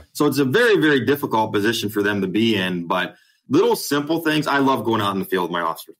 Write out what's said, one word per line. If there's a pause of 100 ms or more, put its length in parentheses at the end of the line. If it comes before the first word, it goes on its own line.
(140)
so
it's
a
very,
very
difficult
position
for
them
to
be
in,
but (320)
little
simple
things.
I
love
going
out
in
the
field
with
my
officers.